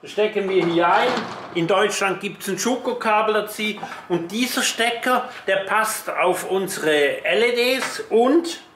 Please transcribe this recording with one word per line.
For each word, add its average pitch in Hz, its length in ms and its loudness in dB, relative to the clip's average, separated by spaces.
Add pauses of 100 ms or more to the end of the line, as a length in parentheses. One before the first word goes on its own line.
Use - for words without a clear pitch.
Das - 80 -16
stecken 208 360 0
wir 185 160 2
hier 170 300 2
ein. 220 140 4 (480)
In 170 100 0
Deutschland 196 560 0
gibt's 196 260 -8
ein 190 120 -4
Schuko-Kabel 220 720 0
dazu. 214 460 -2 (300)
Und 170 220 -2
dieser 240 300 -2
Stecker, 233 680 0 (200)
der 196 180 0
passt 208 420 -2
auf 170 400 0
unsere 151 800 0
L 185 160 2
E 240 380 2
Ds - 220 -6 (100)
und 262 480 4 (160)